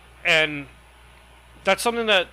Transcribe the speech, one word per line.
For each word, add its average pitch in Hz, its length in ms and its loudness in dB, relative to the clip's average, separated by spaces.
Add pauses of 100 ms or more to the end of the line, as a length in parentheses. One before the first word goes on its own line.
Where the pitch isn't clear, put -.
(260)
and 151 420 0 (960)
that's 190 200 0
something 233 240 -2
that 190 260 2